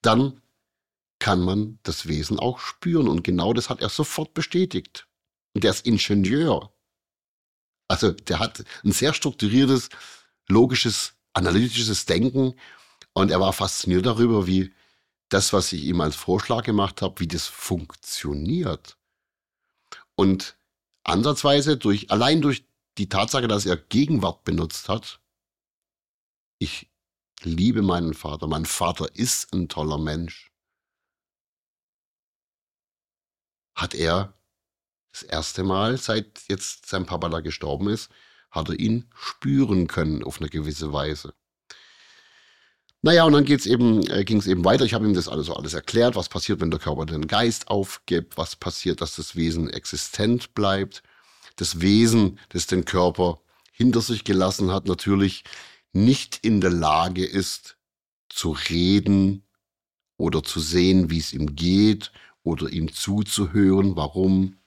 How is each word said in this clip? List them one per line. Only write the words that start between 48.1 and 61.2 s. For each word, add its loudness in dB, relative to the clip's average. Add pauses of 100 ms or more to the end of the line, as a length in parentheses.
was -6
passiert, -4
dass -8
das -12
Wesen -2
existent -4
bleibt. -2 (540)
Das -6
Wesen, 4 (120)
das -6
den 0
Körper 0 (320)
hinter 2
sich -4
gelassen 0
hat, -2
natürlich 0 (500)
nicht 2
in 2
der 4
Lage 0
ist, -6 (520)
zu -4
reden 2 (720)
oder -2
zu -6
sehen, 4
wie 0
es -6